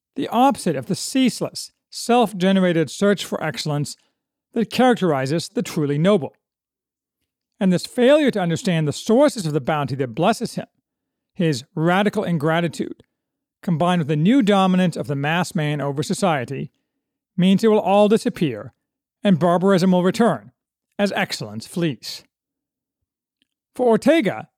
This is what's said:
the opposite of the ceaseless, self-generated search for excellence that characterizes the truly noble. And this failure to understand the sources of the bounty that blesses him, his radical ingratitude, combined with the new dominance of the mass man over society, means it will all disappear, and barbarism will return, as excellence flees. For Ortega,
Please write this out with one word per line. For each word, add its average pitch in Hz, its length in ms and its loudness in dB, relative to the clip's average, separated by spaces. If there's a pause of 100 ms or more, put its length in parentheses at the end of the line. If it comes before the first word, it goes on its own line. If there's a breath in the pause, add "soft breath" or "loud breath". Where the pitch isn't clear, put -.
(160)
the - 140 -6
opposite 220 460 0
of 135 120 -8
the - 80 -4
ceaseless, - 760 -2 (200)
self-generated 185 960 0
search 202 340 0
for - 200 -8
excellence 147 520 -6 (580)
that 233 160 -4
characterizes 165 800 0
the - 120 -4
truly 143 360 -4
noble. 170 380 0 (1200)
And 190 120 2
this 175 140 0
failure 269 460 2
to 202 100 -4
understand 165 460 -2
the 139 60 -2
sources 233 520 0
of 151 80 -2
the 147 80 -2
bounty 147 340 -4
that 127 200 -6
blesses 202 400 -2
him, - 100 -8 (680)
his 151 300 -2 (120)
radical 190 480 0
ingratitude, 165 800 -4 (580)
combined 175 380 0
with 143 80 -2
the 156 80 -2
new 214 260 4
dominance 185 560 2
of 139 100 -6
the 143 80 -4
mass 151 400 -2
man 151 240 -2
over 139 240 -4
society, 143 680 -4 (640)
means 190 260 4
it 226 60 4
will 208 100 4
all 202 280 4
disappear, 139 640 -2 (500)
and 190 160 4
barbarism 180 520 4
will 180 120 2
return, 175 480 0 (480)
as 202 140 0
excellence 113 520 -6
flees. - 580 -6 (1500)
For 247 140 0
Ortega, 220 720 2